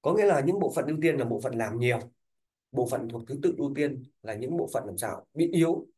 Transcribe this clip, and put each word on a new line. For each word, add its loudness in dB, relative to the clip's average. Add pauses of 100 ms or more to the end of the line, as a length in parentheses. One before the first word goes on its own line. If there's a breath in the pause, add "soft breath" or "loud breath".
Có 0
nghĩa 4
là 6
những 2
bộ 0
phận 0
ưu -2
tiên 4
là 0
bộ -2
phận -4
làm -2
nhiều. 2 (720)
Bộ 0
phận -4
thuộc -10
thứ -6
tự 2
ưu -2
tiên -2 (200)
là -8
những -4
bộ -2
phận -2
làm -8
sao? -6
Bị 2
yếu. 2 (100)